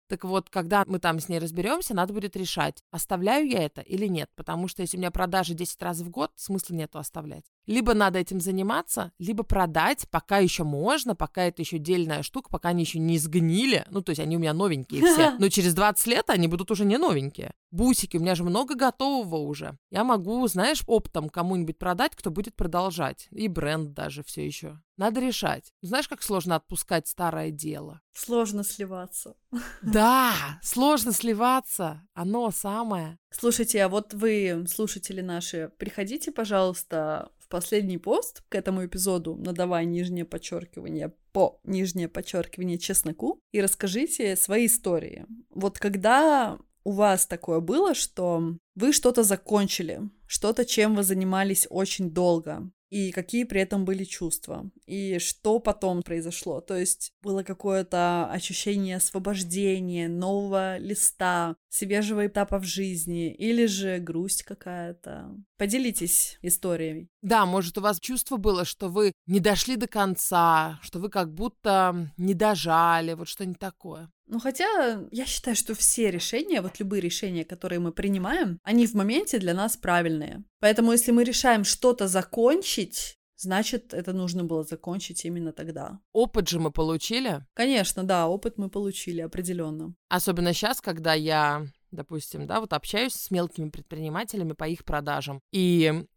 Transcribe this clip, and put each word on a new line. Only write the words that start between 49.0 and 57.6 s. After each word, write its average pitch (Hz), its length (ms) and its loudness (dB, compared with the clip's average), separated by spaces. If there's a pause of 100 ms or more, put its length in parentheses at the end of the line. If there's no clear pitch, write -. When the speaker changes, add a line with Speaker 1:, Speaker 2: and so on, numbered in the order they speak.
Speaker 2:
закончили, 202 840 0 (160)
что-то, 226 400 0
чем 214 300 4
вы 202 80 2
занимались 190 680 2
очень 185 420 -2
долго, 170 580 0 (200)
и 190 220 -2
какие 190 320 -2
при 202 160 -2
этом 190 240 0
были 190 220 -2
чувства, - 640 -6 (160)
и 190 340 -4
что 214 400 0
потом 190 440 0
произошло? 170 580 -6
То 190 160 -6
есть - 340 -2 (100)
было 196 220 -2
какое-то 180 880 0